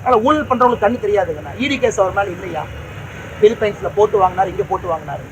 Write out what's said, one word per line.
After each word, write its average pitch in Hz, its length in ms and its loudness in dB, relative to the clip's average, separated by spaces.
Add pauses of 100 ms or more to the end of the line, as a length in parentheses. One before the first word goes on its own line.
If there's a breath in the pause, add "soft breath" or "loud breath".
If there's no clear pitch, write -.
அதனால, 247 180 4
ஊழல் 302 260 2
பண்றவங்களுக்கு 240 360 2
கண்ணு 240 220 0
தெரியாதுங்கண்ணா. 185 580 -2
இ 285 40 -2
டி 277 120 -2
கேஸ் 226 200 0
அவர் 185 140 2
மேல 196 160 0
இல்லையா? 170 340 -8 (760)
பிலிப்பைன்ஸ்ல 214 540 2
போட்டு 202 320 4
வாங்கினாரு, 180 180 2
இங்க 196 180 -4
போட்டு 185 240 -4
வாங்கினாரு. 151 440 -6